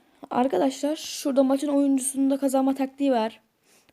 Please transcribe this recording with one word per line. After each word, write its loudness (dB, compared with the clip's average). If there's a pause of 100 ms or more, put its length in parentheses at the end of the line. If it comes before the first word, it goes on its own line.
(300)
Arkadaşlar 0
şurada 0
maçın 0
oyuncusunda 0
kazanma 0
taktiği -2
var. -2 (520)